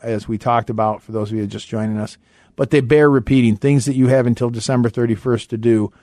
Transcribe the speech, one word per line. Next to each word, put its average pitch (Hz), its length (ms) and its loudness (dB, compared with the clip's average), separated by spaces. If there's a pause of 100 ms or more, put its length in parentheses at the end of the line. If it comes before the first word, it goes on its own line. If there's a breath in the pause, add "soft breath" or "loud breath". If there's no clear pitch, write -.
as 110 240 -6
we 110 120 -6
talked 120 320 0
about 107 320 -2
for - 100 -16
those 107 180 -4
of 110 60 -4
you 107 100 -2
just 104 220 -12
joining 107 300 -4
us. 107 180 -8 (400 soft breath)
But 135 140 -4
they 147 100 4
bear 147 300 4
repeating, 123 460 2
things 139 280 0
that 139 100 -4
you 131 120 2
have 127 200 2
until 120 240 0
December 120 380 -2
thirty-first 117 640 -2
to 120 60 -4
do. 110 360 0 (100 soft breath)